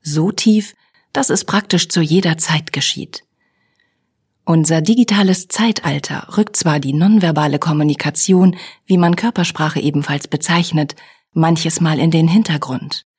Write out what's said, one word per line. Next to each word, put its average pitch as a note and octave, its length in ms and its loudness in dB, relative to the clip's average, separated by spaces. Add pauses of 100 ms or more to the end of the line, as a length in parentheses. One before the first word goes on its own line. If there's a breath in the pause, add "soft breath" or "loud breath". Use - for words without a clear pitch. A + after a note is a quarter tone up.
So D#3 300 -2
tief, G#3+ 440 0 (360)
dass - 180 -2
es G#3+ 140 0
praktisch - 460 -2
zu F3 120 0
jeder D#3+ 360 2
Zeit D#3 340 -2
geschieht. - 520 -8 (1200)
Unser E3 360 2
digitales G3+ 680 2
Zeitalter E3 920 -4
rückt G#3 180 -2
zwar D3+ 240 0
die C3+ 140 -4
nonverbale D#3 680 2
Kommunikation, D#3 960 2 (300 loud breath)
wie F#3 120 2
man F3 180 2
Körpersprache E3+ 640 -4
ebenfalls D3 480 -4
bezeichnet, E3+ 680 -2 (380 soft breath)
manches E3 480 0
Mal D#3+ 180 0
in E3 120 2
den E3 160 4
Hintergrund. D3+ 760 -2 (120)